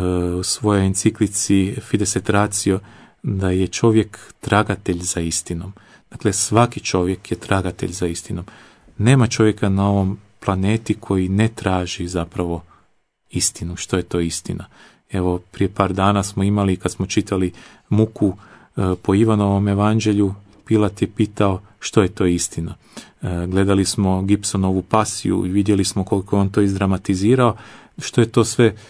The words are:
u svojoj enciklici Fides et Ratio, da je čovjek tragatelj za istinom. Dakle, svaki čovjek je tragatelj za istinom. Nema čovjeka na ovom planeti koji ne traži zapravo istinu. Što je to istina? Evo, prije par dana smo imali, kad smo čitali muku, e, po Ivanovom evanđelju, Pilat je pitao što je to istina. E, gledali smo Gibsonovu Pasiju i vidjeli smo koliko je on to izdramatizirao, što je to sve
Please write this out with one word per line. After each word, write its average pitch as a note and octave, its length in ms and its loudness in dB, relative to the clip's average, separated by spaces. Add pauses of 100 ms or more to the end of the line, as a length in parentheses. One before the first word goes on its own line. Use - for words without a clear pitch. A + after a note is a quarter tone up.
(380)
u F#2 40 -6
svojoj G2+ 440 0
enciklici G2 920 0
Fides - 360 -2
et - 140 -6
Ratio, G2+ 500 0 (420)
da G2 280 -2
je F#2 160 0
čovjek A2 720 0
tragatelj G2+ 600 0
za F2+ 200 -6
istinom. E2+ 520 -6 (380)
Dakle, - 220 -2
svaki A#2 480 0
čovjek F#2 500 -2
je F2+ 60 -4
tragatelj F#2 560 -4
za F#2 140 -4
istinom. E2+ 380 -8 (540)
Nema A#2+ 280 4
čovjeka G#2+ 420 2
na G2 200 2
ovom G2 300 2 (220)
planeti G2+ 600 0
koji F#2 280 -2
ne G#2 200 2
traži F2+ 600 -4
zapravo E2+ 540 -6 (680)
istinu. - 460 -6
Što - 200 -6
je F2+ 60 -2
to F2+ 180 -4
istina? F2 440 -6 (460)
Evo, F2+ 300 -2 (100)
prije G2 180 -2
par F#2+ 240 0
dana G2 300 2
smo G2 200 -4
imali, G2 340 2
kad - 160 -6
smo F#2+ 140 -4
čitali F#2 460 -2 (360)
muku, G#2+ 480 0 (400)
e, G#2+ 60 -2 (200)
po G2 120 2
Ivanovom G2+ 540 2
evanđelju, G#2 640 2 (300)
Pilat G#2 380 0
je G2 140 -2
pitao G2+ 440 0 (180)
što - 240 2
je F#2 60 2
to F#2+ 180 -2
istina. E2+ 480 -2 (480)
E, F2 240 -4
gledali G2 380 2
smo F#2+ 380 0
Gibsonovu F#2+ 600 0
Pasiju F#2+ 640 0
i - 20 -4
vidjeli G2 360 2
smo F#2+ 200 -2
koliko G2 320 -2
je G2+ 40 4
on G2 80 2
to G2+ 120 0
izdramatizirao, G2 960 2 (420)
što - 220 -2
je A2+ 60 4
to A2+ 180 2
sve G#2+ 300 2 (160)